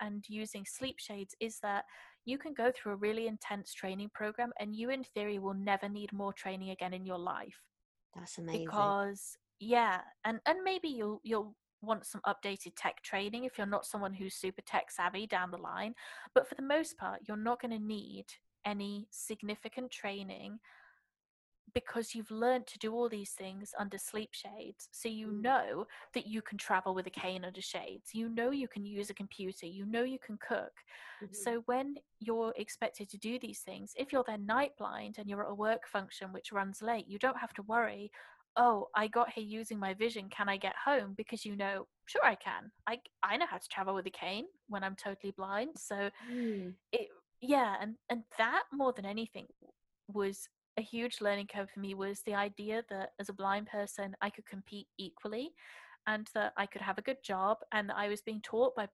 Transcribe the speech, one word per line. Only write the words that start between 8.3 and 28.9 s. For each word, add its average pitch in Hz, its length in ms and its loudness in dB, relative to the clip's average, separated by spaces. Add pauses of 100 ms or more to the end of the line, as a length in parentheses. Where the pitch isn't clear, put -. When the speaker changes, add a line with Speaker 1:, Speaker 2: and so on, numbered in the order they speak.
Speaker 2:
amazing. 165 300 -2
Speaker 1:
Because, 202 680 2 (240)
yeah, 220 400 6 (240)
and, 220 220 0
and 359 180 6
maybe 381 240 2
you'll, 214 340 -2
you'll 220 320 0 (280)
want 214 240 0
some - 160 -8
updated 202 520 0
tech - 280 0
training 208 420 -2
if 254 140 -4
you're 202 80 2
not 202 180 2
someone 196 300 -2
who's 190 200 -6
super 190 280 -4
tech - 280 0
savvy 185 360 0
down 185 240 2
the 180 80 -6
line. 185 360 -4 (380)
But 262 160 8
for - 60 -6
the 269 80 -4
most 302 340 4
part, 196 320 -4
you're 214 80 -2
not 233 240 2
gonna 226 180 -2
need 214 540 -6 (320)
any 202 480 -4
significant 220 800 -6
training 196 640 -6 (1120)
because 233 440 -2
you've 220 160 -8
learned 247 340 4
to - 120 -12
do 220 140 -2
all 233 160 4
these 208 220 -6
things 196 480 -10
under 202 180 -2
sleep 214 360 -6
shades. - 580 -10
So - 180 -6
you 220 200 -4
Speaker 2:
Mm. 208 140 -2
Speaker 1:
know 214 440 4 (280)
that 233 120 -2
you 214 160 -2
can 208 160 -6
travel 190 340 4
with 185 140 0
a 185 40 -8
cane 185 340 -4
under 185 160 -8
shades. - 520 -6
You 226 160 -2
know 233 220 2
you 277 160 0
can 202 180 -6
use 202 240 -4